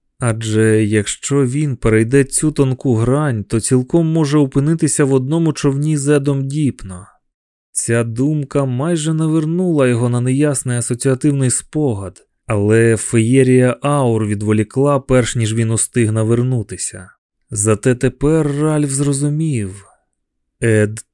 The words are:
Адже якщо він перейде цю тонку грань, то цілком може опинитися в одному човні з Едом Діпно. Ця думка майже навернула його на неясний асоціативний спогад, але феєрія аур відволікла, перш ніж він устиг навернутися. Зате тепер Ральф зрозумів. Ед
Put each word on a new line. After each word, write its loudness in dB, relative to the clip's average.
Адже 2
якщо 0
він -2
перейде 2
цю -2
тонку 0
грань, 0
то -2
цілком 0
може 0
опинитися 0
в 0
одному 0
човні -2
з -2
Едом 0
Діпно. -6
Ця -2
думка -2
майже -2
навернула 0
його 0
на -2
неясний -2
асоціативний -2
спогад, -6
але 2
феєрія 2
аур 0
відволікла, 0
перш 0
ніж -2
він 0
устиг 0
навернутися. -2
Зате 2
тепер 0
Ральф 0
зрозумів. -2
Ед 2